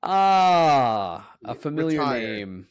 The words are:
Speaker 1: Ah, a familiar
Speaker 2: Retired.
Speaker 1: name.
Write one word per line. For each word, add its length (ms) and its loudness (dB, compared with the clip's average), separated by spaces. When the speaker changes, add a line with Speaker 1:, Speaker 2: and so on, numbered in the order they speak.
Speaker 1:
Ah, 1300 2
a 100 -10
familiar 460 -4
Speaker 2:
Retired. 220 -2
Speaker 1:
name. 480 -10